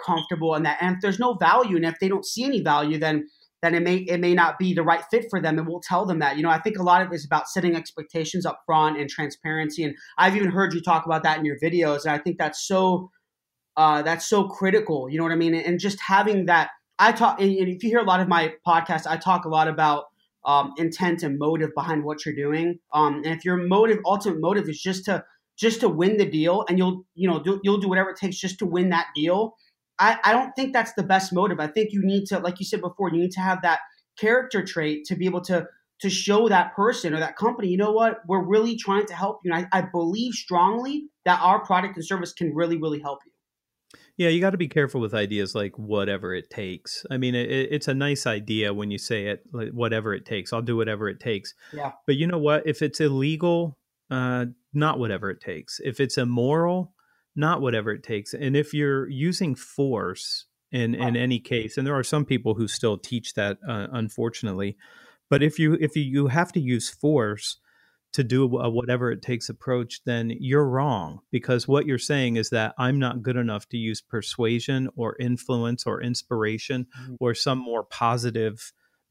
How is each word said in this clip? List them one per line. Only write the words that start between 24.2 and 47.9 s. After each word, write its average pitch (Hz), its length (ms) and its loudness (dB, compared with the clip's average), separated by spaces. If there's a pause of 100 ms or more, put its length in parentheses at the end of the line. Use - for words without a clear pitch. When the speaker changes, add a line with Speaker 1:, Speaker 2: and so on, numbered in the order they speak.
Speaker 1:
motive 170 300 0
is 147 100 -8
just 185 260 -4
to, 180 200 -2 (320)
just 226 240 2
to 214 80 4
win 175 280 2
the 196 120 4
deal, 165 400 2
and 180 80 2
you'll, 185 280 2 (100)
you 185 120 0
know, 160 140 0
do, 190 220 0
you'll 202 160 4
do 190 100 0
whatever 185 220 2
it 185 60 -12
takes 180 220 -6
just 185 200 -8
to 208 60 -2
win 180 240 2
that 170 260 2
deal, 180 400 0 (440)
I, 220 240 6
I 202 80 6
don't 262 240 2
think 269 180 -4
that's 226 200 0
the 190 100 -2
best 190 300 2
motive. 175 260 2
I 151 80 -2
think 208 240 0
you 202 120 0
need 196 240 2
to, 190 120 -2
like 180 200 -4
you 196 60 -6
said - 160 -4
before, 180 300 -2
you 165 80 2
need 180 120 2
to 185 100 -6
have 185 220 0
that 165 160 2 (400)
character 233 440 2
trait 151 420 -4
to 185 100 -4
be 175 100 -2
able 185 160 0
to, 185 240 0 (360)
to 196 100 -2
show 208 380 4
that 180 260 4
person 196 400 0
or 160 40 -2
that 151 160 -4
company, 214 340 -2
"You 180 80 0
know 208 140 2
what? 220 360 2
We're 180 180 0
really 220 300 2
trying 202 320 0
to 175 80 -12
help 196 280 -4
you. 175 80 -2
And 175 220 -2
I, 190 60 4
I - 20 2
believe 180 520 -2
strongly 233 760 0 (180)
that 175 160 4
our 196 240 4
product 190 300 0
and 165 100 -10
service 175 280 -4
can 160 200 -4
really, 165 240 0
really 151 220 -4
help 143 260 -10
you." - 60 -20 (840)
Speaker 2:
Yeah, 170 120 2
you 170 100 4
gotta 190 180 2
be 170 100 -2
careful 139 340 0
with 110 140 -2
ideas 101 400 -2
like 101 240 -4
"whatever 101 560 -2
it - 160 -10
takes." 92 580 -10
I 131 80 -4
mean, 127 160 0
it, 120 160 -2
it, 135 220 -2
it's 147 160 -4
a 135 80 -2